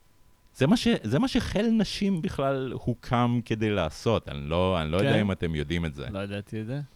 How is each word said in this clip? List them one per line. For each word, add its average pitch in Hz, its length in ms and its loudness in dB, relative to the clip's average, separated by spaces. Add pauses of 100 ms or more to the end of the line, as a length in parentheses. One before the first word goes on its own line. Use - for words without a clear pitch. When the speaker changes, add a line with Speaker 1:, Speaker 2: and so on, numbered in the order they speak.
(540)
Speaker 1:
זה 131 120 2
מה 208 100 6
ש-, - 120 2 (140)
זה 110 160 2
מה 254 100 2
שחיל 226 420 0
נשים 196 520 0
בכלל 135 520 -2
הוקם 120 680 0
כדי 110 260 0
לעשות. 98 580 0
אני 71 200 -8
לא, 90 340 2
אני 78 80 -2
לא 80 60 0
יודע 120 160 2
Speaker 2:
כן? 107 80 4
Speaker 1:
אם 101 120 0
אתם 82 220 -2
יודעים 78 300 -2
את 78 100 -4
זה. 67 160 -10
Speaker 2:
לא 98 80 -6
ידעתי 101 420 -8
את 110 60 -8
זה. 135 140 -8 (160)